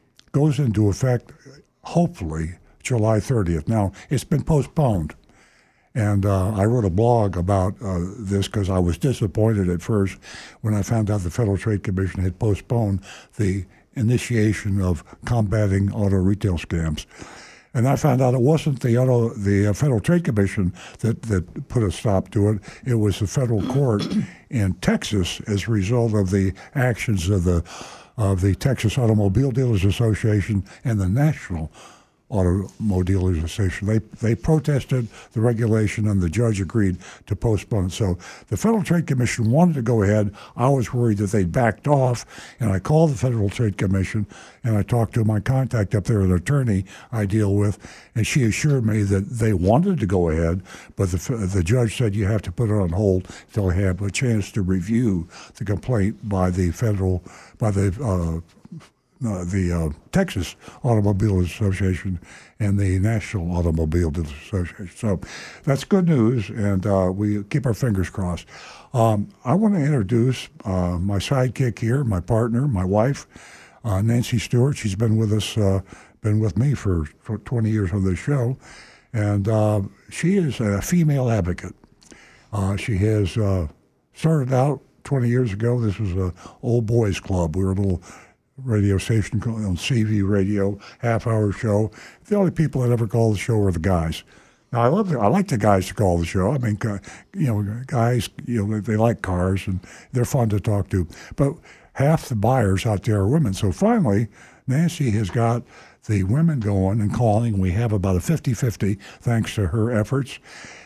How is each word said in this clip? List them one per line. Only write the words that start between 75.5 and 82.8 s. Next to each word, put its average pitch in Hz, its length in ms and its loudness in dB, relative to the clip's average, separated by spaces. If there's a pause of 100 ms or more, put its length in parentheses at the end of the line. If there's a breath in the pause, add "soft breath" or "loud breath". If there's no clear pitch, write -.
uh, 98 240 2 (400 loud breath)
been 107 180 0
with 107 200 0
me 135 160 2
for, 87 320 0 (140)
for 107 180 -8
twenty 110 320 -2
years 101 220 0
on 98 120 0
this 92 140 0
show, 135 400 -2 (540 loud breath)
and, 104 360 -2
uh, 107 340 2 (280)
she 185 260 0
is 160 240 0
a 101 220 0
female 147 480 2
advocate. 92 440 -2 (800 loud breath)
Uh, 98 240 -2
she 98 220 -4